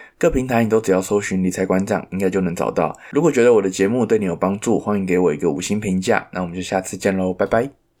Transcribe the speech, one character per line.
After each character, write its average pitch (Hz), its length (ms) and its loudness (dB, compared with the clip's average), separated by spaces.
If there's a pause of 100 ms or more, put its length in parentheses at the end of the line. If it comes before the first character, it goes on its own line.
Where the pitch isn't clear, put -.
(180)
各 170 140 2
平 131 160 -2
台 120 160 2
你 110 60 0
都 110 120 4
只 98 100 -2
要 92 80 4
搜 101 220 0
寻 95 220 -2
“理 92 80 0
财 95 120 -4
馆 95 220 0
长” 98 240 -4
应 92 80 -8
该 98 100 0
就 95 140 0
能 87 140 -2
找 - 160 -2
到。 - 260 -2 (140)
如 143 100 0
果 160 100 4
觉 120 120 2
得 120 100 8
我 107 80 6
的 95 80 0
节 95 180 0
目 120 160 0
对 110 140 2
你 104 80 -2
有 87 100 -2
帮 98 240 -2
助， 107 200 0
欢 104 180 -2
迎 98 80 -2
给 90 140 2
我 87 120 4
一 76 60 -4
个 80 140 0
五 73 100 -4
星 104 180 -2
评 95 220 -2
价。 104 300 0
那 92 100 -6
我 90 60 -4
们 85 80 -10
就 92 80 -6
下 95 180 -2
次 - 160 -12
见 98 180 0
喽， 92 160 -2
拜 95 140 -2
拜。 117 420 -2 (120)